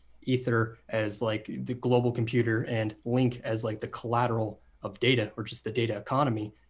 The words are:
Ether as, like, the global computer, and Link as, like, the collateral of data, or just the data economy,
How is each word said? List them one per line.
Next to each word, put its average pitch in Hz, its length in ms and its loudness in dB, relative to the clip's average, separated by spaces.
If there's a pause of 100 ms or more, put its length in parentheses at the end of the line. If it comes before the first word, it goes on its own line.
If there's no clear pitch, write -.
(220)
Ether 117 560 0 (120)
as, 110 300 0
like, 107 260 -2 (200)
the 127 80 -4
global 120 380 4
computer, 113 520 2
and 110 300 -2 (120)
Link 123 380 2
as, 113 200 -2
like, 107 160 -4
the 110 80 -6
collateral 117 760 -2 (220)
of 98 160 -8
data, 120 360 2
or 113 80 -6
just - 200 -12
the 110 80 -4
data 110 260 0
economy, 110 560 0 (160)